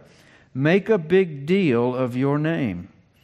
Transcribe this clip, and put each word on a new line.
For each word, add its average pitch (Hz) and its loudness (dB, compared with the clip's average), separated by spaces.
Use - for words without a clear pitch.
make 160 2
a 220 4
big 160 0
deal 127 2
of 123 -2
your 139 0
name." 147 -4